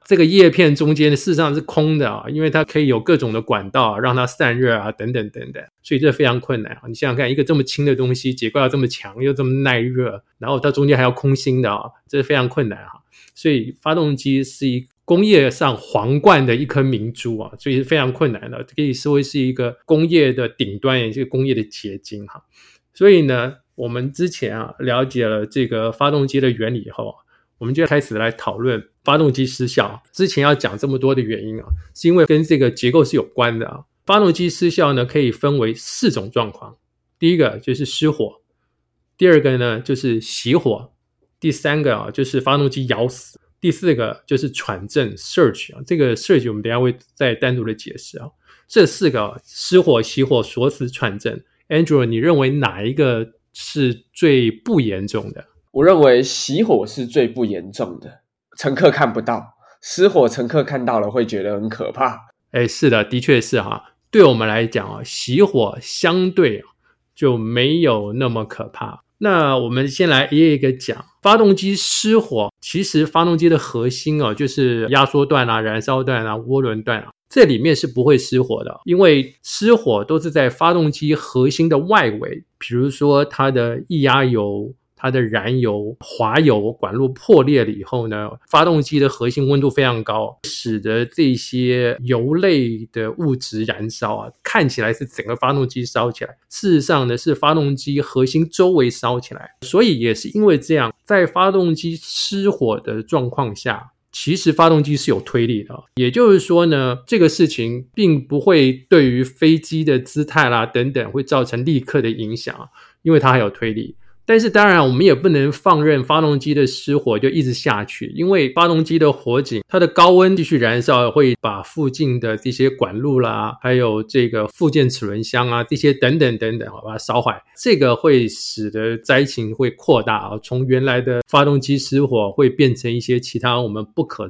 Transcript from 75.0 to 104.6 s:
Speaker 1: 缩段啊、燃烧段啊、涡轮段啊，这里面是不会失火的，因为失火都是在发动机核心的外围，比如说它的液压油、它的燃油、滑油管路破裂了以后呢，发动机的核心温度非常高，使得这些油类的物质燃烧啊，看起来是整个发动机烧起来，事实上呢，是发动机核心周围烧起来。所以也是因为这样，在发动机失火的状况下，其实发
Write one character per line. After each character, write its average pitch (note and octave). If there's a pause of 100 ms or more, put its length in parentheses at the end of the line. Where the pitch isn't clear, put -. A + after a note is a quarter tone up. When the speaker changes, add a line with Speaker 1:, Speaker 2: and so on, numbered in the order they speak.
Speaker 1:
缩 C#3+
段 C3+
啊、 A2
燃 A2
烧 C3
段 B2+
啊、 G#2+
涡 B2
轮 A2
段 A2
啊， - (200)
这 B3+
里 C3
面 D3+
是 -
不 B2+
会 C#3+
失 B2+
火 A#2
的， -
因 F3
为 D#3
失 A3+
火 A#2
都 D#3
是 D#3+
在 C#3
发 E3
动 E3
机 D3+
核 C3
心 E3
的 D#3+
外 E3+
围， G#2+ (140)
比 -
如 B2+
说 C#3+
它 C3+
的 A#2+
液 E3
压 C3+
油、 G#2 (220)
它 C3
的 C3
燃 A2+
油、 G#2+
滑 A2+
油 A2+
管 G2
路 C3
破 C#3+
裂 C3
了 G#2+
以 G2+
后 A#2
呢， G#2+ (200)
发 D3+
动 E3
机 D3
的 C#3
核 B2
心 C3+
温 C#3
度 C#3
非 C#3
常 A#2+
高， A2
使 -
得 A2
这 C3
些 B2
油 B2
类 B2+
的 A2
物 D3
质 A2
燃 A2
烧 A2
啊， G#2+ (100)
看 F3+
起 A#2+
来 A2
是 -
整 -
个 A#2
发 B2+
动 C#3
机 B2
烧 A#2+
起 A#2
来， - (180)
事 G3
实 C#3+
上 C#3
呢， A#2+
是 D3
发 D3+
动 C#3+
机 C#3+
核 C3
心 D#3+
周 F#3
围 C3
烧 A#2+
起 -
来。 - (100)
所 F#3+
以 E3+
也 A2+
是 -
因 G#3+
为 E3+
这 -
样， A#2+ (140)
在 F#3+
发 F#3+
动 F3
机 E3
失 -
火 B2+
的 A2
状 B2+
况 A#2+
下， A#2+ (200)
其 -
实 F3+
发 E3